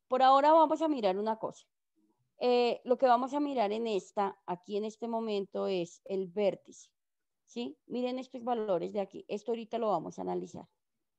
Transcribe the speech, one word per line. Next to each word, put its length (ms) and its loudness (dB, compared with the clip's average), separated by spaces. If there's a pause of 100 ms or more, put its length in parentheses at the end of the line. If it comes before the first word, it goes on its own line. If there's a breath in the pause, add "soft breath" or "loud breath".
por 140 0
ahora 300 8
vamos 300 6
a 60 2
mirar 280 0
una 220 -2
cosa. 280 -10 (720)
Eh, 460 2
lo 140 0
que 80 4
vamos 280 4
a 60 0
mirar 320 0
en 140 -4
esta, 600 -4
aquí 300 -6
en 80 -2
este 240 -10
momento, 580 -4
es 380 -4
el 240 -4
vértice, 640 -4 (540)
¿sí? 420 -10
Miren 320 -4
estos 240 -12
valores 500 -2
de 80 -2
aquí. 280 -8
Esto 240 -6
ahorita 260 -6
lo 120 0
vamos 280 -4
a 40 -8
analizar. 460 -8 (500)